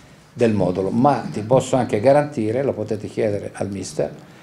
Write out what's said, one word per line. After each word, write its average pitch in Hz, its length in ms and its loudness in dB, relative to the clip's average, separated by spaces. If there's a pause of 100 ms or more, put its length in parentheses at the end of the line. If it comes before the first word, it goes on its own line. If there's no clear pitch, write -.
(340)
del 117 180 4
modulo, 95 380 0
ma 120 420 2
ti 110 80 -6
posso 123 360 2
anche 113 220 0
garantire, 127 640 2
lo 123 120 0
potete 107 340 -6
chiedere 104 460 -2
al 98 160 -6
mister, - 440 -6 (280)